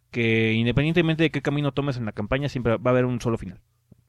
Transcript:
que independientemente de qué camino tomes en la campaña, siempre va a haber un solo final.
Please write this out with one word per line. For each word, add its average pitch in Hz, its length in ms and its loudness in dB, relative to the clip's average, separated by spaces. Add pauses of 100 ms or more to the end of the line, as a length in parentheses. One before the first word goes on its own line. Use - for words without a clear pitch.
(120)
que 113 420 2
independientemente 151 680 2
de 151 80 2
qué 143 100 -4
camino 143 320 -2
tomes 139 240 -2
en 120 80 -6
la 104 80 -6
campaña, 135 360 -4
siempre 117 280 0
va 123 140 0
a - 20 4
haber 127 120 4
un 123 160 -2
solo 113 160 -2
final. - 240 -12 (480)